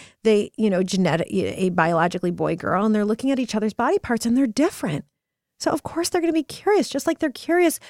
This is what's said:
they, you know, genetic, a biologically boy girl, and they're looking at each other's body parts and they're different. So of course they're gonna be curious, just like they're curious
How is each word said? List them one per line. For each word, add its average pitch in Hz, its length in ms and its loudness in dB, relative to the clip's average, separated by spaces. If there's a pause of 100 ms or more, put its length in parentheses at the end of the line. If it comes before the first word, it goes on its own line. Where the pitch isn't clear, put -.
(220)
they, 214 340 2
you 214 140 2
know, 185 120 2
genetic, 180 480 0
a 190 400 0
biologically 175 600 2
boy 165 260 -2
girl, 185 300 0
and 220 80 2
they're 208 100 2
looking 226 260 -2
at 269 80 0
each 254 160 -4
other's 214 200 -2
body 285 240 0
parts 226 260 -4
and 233 120 2
they're 269 100 4
different. 233 580 -2 (560)
So 320 120 -2
of 311 100 -2
course - 260 -4
they're 349 140 -2
gonna 330 100 0
be 311 120 0
curious, 392 440 0
just - 180 -6
like 330 120 -2
they're 311 120 -2
curious 339 600 0